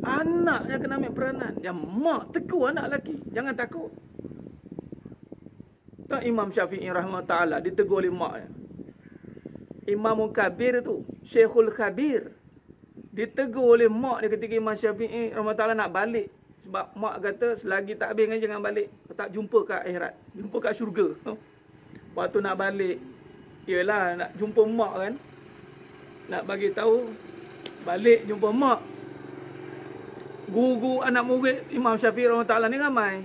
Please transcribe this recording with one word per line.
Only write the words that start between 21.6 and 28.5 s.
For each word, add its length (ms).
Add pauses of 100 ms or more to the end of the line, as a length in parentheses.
tu 160
nak 160
balik, 400 (640)
yelah 500
nak 220
jumpa 320
mak 320
kan. 140 (1120)
Nak 160
bagi 320
tahu, 320 (800)
balik 400
jumpa 240